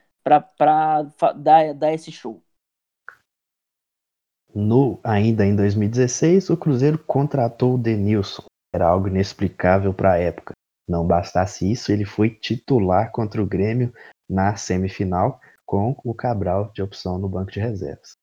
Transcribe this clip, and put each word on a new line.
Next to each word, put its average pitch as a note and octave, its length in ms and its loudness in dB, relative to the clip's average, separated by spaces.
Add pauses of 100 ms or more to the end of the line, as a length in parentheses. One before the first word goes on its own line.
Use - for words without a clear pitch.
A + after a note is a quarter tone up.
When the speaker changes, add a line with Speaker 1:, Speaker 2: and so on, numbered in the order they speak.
(240)
Speaker 1:
pra, D3 160 6
pra D#3 680 0 (120)
fa-, E3 140 2
dar, D3+ 420 4
dar D3+ 180 0
esse D#3+ 180 -8
show. A2+ 300 -14 (2250)
Speaker 2:
No, G#2+ 500 2
ainda G#2+ 400 2
em G2+ 100 4
dois G2+ 200 2
mil G#2 120 0
e G#2+ 40 0
dezesseis, D3+ 580 2
o E3 80 0
Cruzeiro D3+ 420 0
contratou B2+ 760 0
o B2+ 40 0
Denilson. G#2+ 640 0 (320)
Era F2 140 2
algo F#2+ 180 2
inexplicável F#2+ 840 0
pra F#2+ 240 2
época. E2+ 380 -4 (340)
Não E2+ 180 -2
bastasse F#2 640 -2
isso, A#2 220 -2
ele G#2 140 -2
foi A2 240 0
titular A2 840 0
contra A2 300 -4
o F#2+ 40 0
Grêmio A2+ 460 -2 (360)
na F#2+ 280 0
semifinal, F#2 840 -2 (240)
com G#2+ 400 -2
o A#2 100 -6
Cabral G2+ 580 -4
de G2 100 -8
opção F#2+ 360 -6
no G2 100 -4
banco F#2 220 -6
de G2 100 -8
reservas. G2+ 520 -8 (100)